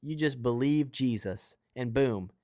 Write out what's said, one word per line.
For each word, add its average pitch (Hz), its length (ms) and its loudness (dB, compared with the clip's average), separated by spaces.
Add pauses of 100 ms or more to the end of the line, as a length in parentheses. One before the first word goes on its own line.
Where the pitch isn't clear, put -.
you 151 140 -6
just 143 260 0
believe 135 500 2
Jesus, 104 640 -4 (200)
and 120 180 -4
boom. 113 360 2 (140)